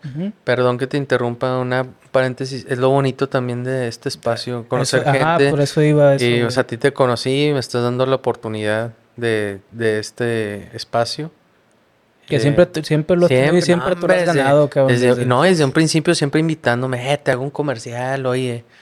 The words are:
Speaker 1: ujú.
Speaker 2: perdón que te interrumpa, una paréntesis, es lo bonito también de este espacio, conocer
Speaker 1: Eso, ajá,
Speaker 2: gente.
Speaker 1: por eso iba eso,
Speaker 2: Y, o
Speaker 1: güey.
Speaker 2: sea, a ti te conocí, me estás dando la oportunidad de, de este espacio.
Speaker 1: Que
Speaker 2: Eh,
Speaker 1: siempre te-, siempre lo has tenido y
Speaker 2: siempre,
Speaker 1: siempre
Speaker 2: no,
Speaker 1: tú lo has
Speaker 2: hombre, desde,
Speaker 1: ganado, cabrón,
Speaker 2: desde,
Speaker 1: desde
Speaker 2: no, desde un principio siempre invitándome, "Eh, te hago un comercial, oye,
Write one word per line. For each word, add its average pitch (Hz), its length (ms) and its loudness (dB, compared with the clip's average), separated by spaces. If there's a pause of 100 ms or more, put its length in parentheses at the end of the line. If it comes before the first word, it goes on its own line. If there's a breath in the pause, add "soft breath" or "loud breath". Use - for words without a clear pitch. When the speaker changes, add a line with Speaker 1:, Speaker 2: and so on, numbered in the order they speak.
Speaker 1:
ujú. 165 240 -8 (120)
Speaker 2:
perdón 123 340 0
que 131 80 -2
te 139 120 -6
interrumpa, 127 600 -2
una 127 260 -2 (280)
paréntesis, 131 560 -2
es 127 100 -2
lo 131 120 4
bonito 135 380 2
también 123 360 -4
de 127 240 -4
este - 200 -10
espacio, 120 600 -6
conocer 131 320 0
Speaker 1:
Eso, 139 100 0
ajá, 143 260 2
Speaker 2:
gente. 143 140 4
Speaker 1:
por 147 100 0
eso 143 220 0
iba 147 320 4
eso, 131 100 0
Speaker 2:
Y, 120 100 2
o 120 100 0
Speaker 1:
güey. 117 80 -2
Speaker 2:
sea, 127 100 0
a - 40 -2
ti 120 100 -8
te 135 160 0
conocí, 131 600 0
me 139 60 0
estás 120 240 -4
dando 123 240 0
la 131 80 0
oportunidad 110 800 -4 (240)
de, 107 440 -4 (120)
de 110 260 -2
este 107 760 -6
espacio. 120 560 -4 (960)
Speaker 1:
Que 151 80 0
Speaker 2:
Eh, 120 40 2
Speaker 1:
siempre 143 260 4
te-, 156 180 -6
siempre 156 320 0
lo 175 80 4
has 165 60 2
tenido 135 260 4
y 175 60 4
Speaker 2:
siempre, - 0 -
Speaker 1:
siempre 175 340 0
Speaker 2:
no, 175 40 -14
Speaker 1:
tú - 60 -2
lo - 60 4
has 185 80 4
Speaker 2:
hombre, 175 60 0
desde, 170 120 2
Speaker 1:
ganado, 139 320 4
cabrón, 135 220 2
Speaker 2:
desde, 123 160 4
Speaker 1:
desde 123 180 2
Speaker 2:
no, 123 160 4
desde 175 220 4
un 135 80 0
principio 160 420 2
siempre 156 260 0
invitándome, 131 720 -2
"Eh, 147 60 0
te - 140 0
hago 127 100 -2
un 143 80 -6
comercial, 131 760 -6
oye, 123 380 -4 (180 soft breath)